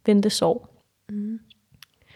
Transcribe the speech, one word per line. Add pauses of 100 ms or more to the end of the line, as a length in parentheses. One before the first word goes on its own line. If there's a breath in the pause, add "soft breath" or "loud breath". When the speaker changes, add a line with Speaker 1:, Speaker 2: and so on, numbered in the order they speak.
Speaker 1:
ventesorg, (420)
Speaker 2:
Mhm. (760 soft breath)